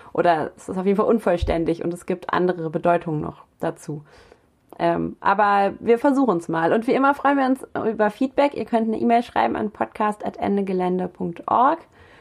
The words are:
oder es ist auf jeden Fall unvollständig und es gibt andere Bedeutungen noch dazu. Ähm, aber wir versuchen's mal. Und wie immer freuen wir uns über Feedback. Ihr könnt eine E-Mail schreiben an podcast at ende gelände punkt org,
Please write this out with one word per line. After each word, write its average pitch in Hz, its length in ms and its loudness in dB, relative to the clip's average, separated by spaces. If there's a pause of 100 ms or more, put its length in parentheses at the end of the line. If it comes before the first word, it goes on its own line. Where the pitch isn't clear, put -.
(120)
oder 160 440 2
es - 120 -20
ist 185 100 -6
auf 185 80 -4
jeden 196 120 2
Fall 214 80 2
unvollständig 165 760 0
und 170 100 -4
es - 140 -14
gibt - 260 -6
andere 175 380 0
Bedeutungen 170 500 -2
noch - 220 -12 (160)
dazu. 156 440 -8 (760)
Ähm, 170 400 -2
aber 202 600 2
wir 233 200 2
versuchen's 254 480 2
mal. 165 260 0
Und 226 140 0
wie 262 60 2
immer 269 200 4
freuen 277 240 0
wir 269 80 2
uns 262 220 -2 (200)
über 214 220 0
Feedback. 277 460 0
Ihr 220 100 -6
könnt 226 220 0
eine 220 100 -2
E-Mail 233 240 2
schreiben 226 340 0
an 214 140 -4
podcast - 560 -4
at 196 120 -8
ende 202 260 0
gelände 180 440 -2
punkt 180 400 -8
org, 285 320 2 (420)